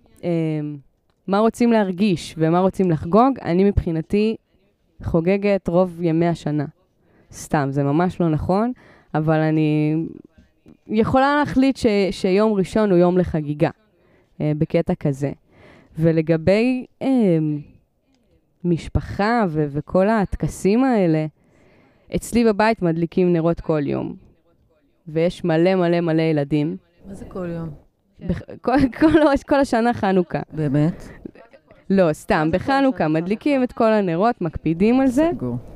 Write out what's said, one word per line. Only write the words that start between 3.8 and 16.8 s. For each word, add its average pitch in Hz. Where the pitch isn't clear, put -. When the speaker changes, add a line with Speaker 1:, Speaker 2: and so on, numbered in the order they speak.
Speaker 1:
חוגגת 196
רוב 175
ימי 165
השנה. 151
סתם, -
זה 143
ממש 165
לא 170
נכון, 190
אבל 156
אני 156
יכולה 262
להחליט 269
ש-, -
שיום 202
ראשון 208
הוא 175
יום 180
לחגיגה, 151
אה, 151
בקטע 170
כזה. 139
ולגבי, 165